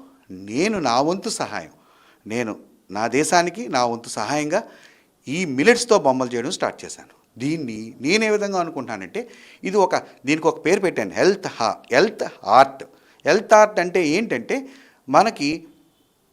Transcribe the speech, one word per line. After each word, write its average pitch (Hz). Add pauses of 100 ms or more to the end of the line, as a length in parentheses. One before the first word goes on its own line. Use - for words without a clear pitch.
(300)
నేను 117
నా 131
వంతు 185
సహాయం, 104 (540)
నేను 110 (340)
నా 104
దేశానికి 170
నా 127
వంతు 117
సహాయంగా 147 (680)
ఈ 170
మిల్లెట్స్తో 196
బొమ్మలు 131
చేయడం 120
స్టార్ట్ 117
చేశాను. - (160)
దీన్ని 123
నేను 196
ఏ 214
విధంగా 202
అనుకుంటానంటే, 131 (360)
ఇది 190
ఒక, 185
దీనికి 156
ఒక -
పేరు 196
పెట్టాను, 123
హెల్త్ 156
హా-, 110 (160)
హెల్త్ 185 (220)
ఆర్ట్. 127 (420)
హెల్త్ 214
ఆర్ట్ 214
అంటే 175
ఏంటంటే, 196 (400)
మనకి 160 (680)